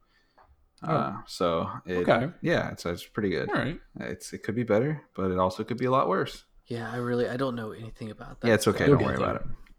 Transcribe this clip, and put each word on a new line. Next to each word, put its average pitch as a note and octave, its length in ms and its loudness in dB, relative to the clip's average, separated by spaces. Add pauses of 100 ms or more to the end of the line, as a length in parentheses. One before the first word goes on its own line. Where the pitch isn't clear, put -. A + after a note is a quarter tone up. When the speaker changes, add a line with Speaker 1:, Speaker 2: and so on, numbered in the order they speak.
(840)
Speaker 1:
Oh. - 40 -6
Speaker 2:
Uh, C#3 260 0 (120)
so F2 440 0 (160)
it, F2+ 220 0
Speaker 1:
Okay. C3 220 2 (120)
Speaker 2:
yeah, D#3 300 0
it's, - 140 -12
it's F2 200 -4
pretty G#2 240 -2
good. D2+ 200 0
Speaker 1:
All - 60 -2
right. C3 240 -4 (220)
Speaker 2:
It's, - 320 -10
it - 100 -14
could G#2 120 -4
be A#2+ 80 0
better, A#2+ 380 2 (140)
but F#2+ 160 0
it F#2 80 0
also F#2 240 2
could A2+ 140 -4
be B2+ 80 -2
a B2+ 60 2
lot C3 180 2
worse. F3+ 340 -2 (240)
Speaker 3:
Yeah, A2+ 240 -8
I B2 60 -6
really, A#2+ 320 0
I B2 80 -4
don't C3 180 -2
know A2+ 160 -6
anything A2+ 400 -12
about - 300 -14
that A#2 60 2
Speaker 2:
Yeah, A2+ 80 8
it's - 120 4
okay. G#2 120 4
Speaker 3:
stuff. F#2 100 6
Speaker 1:
You'll C#3+ 100 10
Speaker 2:
Don't C#2 80 2
Speaker 1:
get C2 120 0
Speaker 2:
worry B1+ 60 2
Speaker 1:
there. A1+ 100 0
Speaker 2:
about - 60 -4
it. - 60 -2 (300)